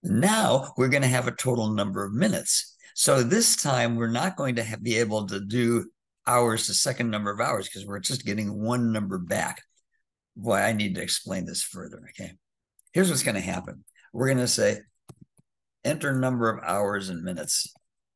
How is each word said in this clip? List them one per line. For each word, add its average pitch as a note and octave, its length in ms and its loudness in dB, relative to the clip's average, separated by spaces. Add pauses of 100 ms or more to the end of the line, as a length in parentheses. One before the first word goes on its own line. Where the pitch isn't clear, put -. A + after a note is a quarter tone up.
Now B2+ 720 2
we're C3 120 4
gonna C3+ 180 4
have B2 220 2
a - 40 -4
total A#2 380 0
number G#2 340 -2
of G2 80 -6
minutes. - 640 0 (200)
So C#3 280 4
this G3 340 4
time A#2+ 400 2
we're A#2 140 0
not D3 260 -2
going B2+ 200 -2
to A#2 80 -2
have, A2 180 -8
be A2+ 140 0
able G#2+ 300 0
to G2 140 -6
do A2+ 500 2 (360)
hours A#2+ 400 4
to F#2+ 80 -4
second B2 360 0
number G#2 200 -2
of G#2 100 -6
hours A#2 280 -2
'cause F#2+ 180 -12
we're G2 140 -8
just - 240 -4
getting G#2 380 -4
one A#2 300 0
number G2 260 -2
back. F2 440 -4 (760)
Boy, G#2 200 0
I G2+ 160 2
need G#2 220 0
to F2 80 -4
explain F#2 420 -4
this F2 180 -6
further, - 480 -10
okay? F2 220 -14 (600)
Here's F#3 160 4
what's C#3 140 0
gonna G#2 180 0
happen. F2+ 440 -8 (280)
We're C3 160 0
gonna B2 200 2
say, G#2 320 2 (1040)
"Enter D3 300 -2
number B2+ 360 2
of - 140 -6
hours G2 460 -2
and E2+ 120 -8
minutes F2 500 -4 (440)